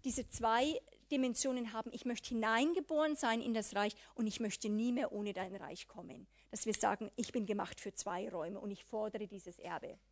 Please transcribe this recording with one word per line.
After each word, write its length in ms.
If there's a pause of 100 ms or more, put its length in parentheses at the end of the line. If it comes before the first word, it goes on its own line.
diese 260
zwei 520 (300)
Dimensionen 600
haben, 200
ich 120
möchte 240
hineingeboren 840
sein 240
in 140
das 220
Reich 180 (220)
und 100
ich 140
möchte 280
nie 240
mehr 200
ohne 220
dein 220
Reich 320
kommen.“ 380 (240)
Dass 160
wir 80
sagen, 420
„Ich 160
bin 140
gemacht 340
für 140
zwei 360
Räume 300
und 120
ich 120
fordere 440
dieses 320
Erbe.“ 400 (120)